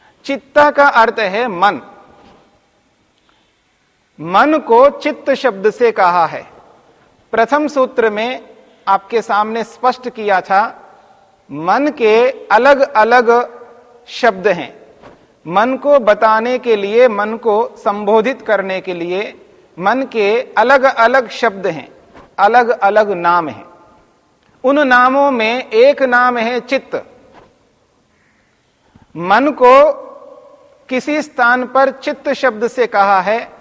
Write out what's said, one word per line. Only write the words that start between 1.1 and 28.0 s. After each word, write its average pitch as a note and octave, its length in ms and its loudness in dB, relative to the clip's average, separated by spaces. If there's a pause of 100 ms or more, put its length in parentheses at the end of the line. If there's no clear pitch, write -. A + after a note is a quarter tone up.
है G#3+ 280 -4
मन। F#3 340 -2 (2500)
मन A3+ 380 0
को A#3+ 300 4
चित्त C#4+ 440 -4
शब्द G#3+ 360 -2
से A3+ 220 0
कहा F3+ 340 0
है। C#3 260 -12 (800)
प्रथम B3 360 0
सूत्र B3+ 420 -2
में A3 400 -8 (380)
आपके G3 340 -2
सामने A3 420 -4
स्पष्ट B3 460 -4
किया G#3 320 -2
था, G3+ 500 -4 (600)
मन F#3 360 -2
के A#3 420 2
अलग-अलग A#3+ 1300 2 (480)
शब्द G3+ 400 -2
हैं। E3+ 340 -4 (680)
मन A3 300 -2
को C#4+ 220 2
बताने A3 600 0
के B3 160 0
लिए, G#3+ 320 2
मन G#3+ 300 -4
को G#3+ 400 -2
संबोधित G#3+ 640 -2
करने F#3+ 400 -4
के F#3 120 -10
लिए F3+ 440 -8 (420)
मन A#3+ 240 -2
के A3+ 540 -2
अलग-अलग B3 720 2
शब्द G3 380 -4
हैं, D#3 240 -8 (480)
अलग-अलग G#3+ 720 2
नाम E3+ 380 0
हैं। G2+ 160 -16 (1000)
उन C#4+ 240 2
नामों C4 440 2
में A#3+ 380 -4
एक C4+ 340 4
नाम B3 340 2
है A#3 220 -4
चित्त। A#3+ 460 -6 (2000)